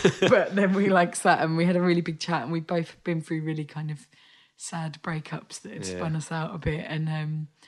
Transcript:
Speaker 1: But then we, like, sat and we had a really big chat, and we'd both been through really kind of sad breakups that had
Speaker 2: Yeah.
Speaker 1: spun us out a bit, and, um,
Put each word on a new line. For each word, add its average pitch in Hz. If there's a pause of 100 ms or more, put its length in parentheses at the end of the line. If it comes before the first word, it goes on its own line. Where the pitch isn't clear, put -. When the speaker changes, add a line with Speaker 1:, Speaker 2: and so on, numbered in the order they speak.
(220)
Speaker 1:
But 190
then 196
we, 202
like, 175
sat 175
and 160
we 165
had 180
a 175
really 175
big 160
chat, 160
and 147
we'd 165
both -
been 170
through 160
really 156
kind 156
of 143 (480)
sad 160
breakups -
that -
had -
Speaker 2:
Yeah. 185
Speaker 1:
spun 165
us 156
out 160
a -
bit, 156
and, 160
um, 156 (200)